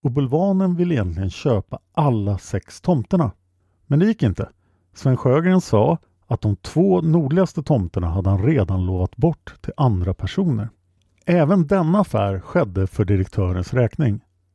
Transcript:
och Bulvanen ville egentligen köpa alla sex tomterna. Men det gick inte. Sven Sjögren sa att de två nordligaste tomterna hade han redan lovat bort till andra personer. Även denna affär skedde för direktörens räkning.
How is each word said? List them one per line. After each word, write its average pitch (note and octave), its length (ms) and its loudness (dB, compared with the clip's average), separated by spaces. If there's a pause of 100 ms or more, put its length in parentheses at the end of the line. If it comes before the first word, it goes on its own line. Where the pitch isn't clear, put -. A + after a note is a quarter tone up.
och C#3 80 -2
Bulvanen F3 640 0
ville F3 200 0
egentligen F#2 360 -2
köpa G#2+ 480 -4 (140)
alla G#2+ 460 0
sex - 420 -10
tomterna. D#3 500 0 (560)
Men C#3 120 2
det F3+ 80 4
gick A3 160 0
inte. G2+ 260 -2 (460)
Sven C3 220 0
Sjögren E3 440 2
sa C3 380 2 (280)
att - 140 -4
de G#2 160 0
två F3+ 440 0
nordligaste E3 640 0
tomterna F2+ 460 0
hade F#2 220 0
han F#2+ 120 2
redan G2 440 0
lovat F2+ 300 -2
bort - 440 -2
till - 160 -10
andra F#2+ 380 0
personer. A2+ 540 -2 (580)
Även F3 400 4
denna F3+ 340 2
affär G2 400 -2
skedde F#2+ 460 -2
för - 180 -2
direktörens F#2 680 -2
räkning. A#2+ 460 0 (340)